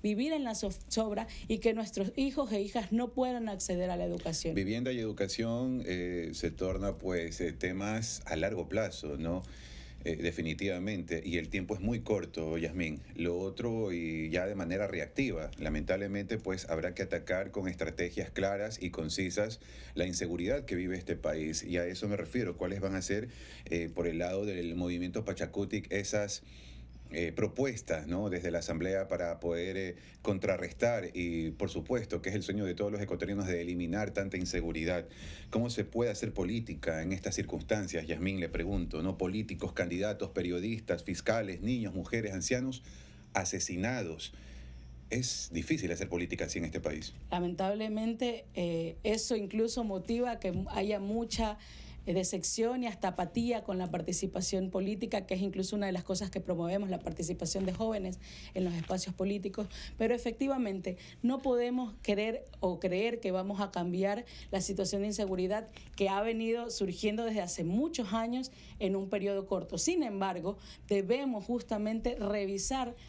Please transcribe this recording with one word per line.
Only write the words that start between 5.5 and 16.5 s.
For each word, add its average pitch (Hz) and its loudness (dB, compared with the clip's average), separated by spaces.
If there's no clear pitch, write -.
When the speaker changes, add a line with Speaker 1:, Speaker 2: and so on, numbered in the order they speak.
Speaker 2:
eh, 90 0
se 85 0
torna, 95 0
pues, 87 0
eh, 82 2
temas 101 0
a 80 0
largo 90 0
plazo, 85 0
¿no? 82 0
Eh, 82 0
definitivamente, 85 0
y 87 2
el 80 -2
tiempo 95 -2
es 85 -4
muy 113 2
corto, 82 0
Yasmín. 80 0
Lo 85 2
otro, 107 0
y 82 0
ya 90 2
de 101 0
manera 95 0
reactiva, 85 0
lamentablemente, 98 0
pues, 92 -2